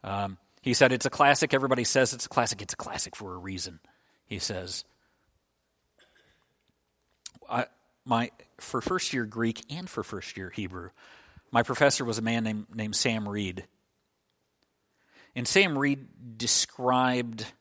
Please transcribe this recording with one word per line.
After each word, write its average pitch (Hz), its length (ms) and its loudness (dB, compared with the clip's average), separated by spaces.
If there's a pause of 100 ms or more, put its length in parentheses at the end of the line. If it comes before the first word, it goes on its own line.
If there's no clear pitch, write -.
Um, 98 360 -6 (220)
he 123 120 0
said, 127 180 8
"It's 127 140 0
a 135 60 0
classic. 143 420 4
Everybody 131 300 2
says 131 300 4
it's 120 120 -6
a - 40 -18
classic. 110 320 0
It's - 120 -10
a - 40 -8
classic - 380 -6
for 92 200 -10
a - 20 -10
reason," 90 420 -8 (460)
he 101 140 -8
says. 92 440 -6 (2750)
I, 123 180 -2 (380)
my, 120 280 2 (260)
for - 240 -4
first - 320 -2
year 123 120 -2
Greek 113 440 -2
and 175 180 -10
for - 140 -8
first - 340 -10
year 95 140 -10
Hebrew, 90 400 -8 (600)
my 120 100 6
professor 135 420 4
was 113 140 -2
a 113 60 -4
man 113 200 0
named, 107 300 -4
named 107 220 -4
Sam 113 340 0
Reed. 95 380 -4 (1700)
And 123 120 -2
Sam 185 300 4
Reed 139 300 0 (280)
described 123 1120 2 (160)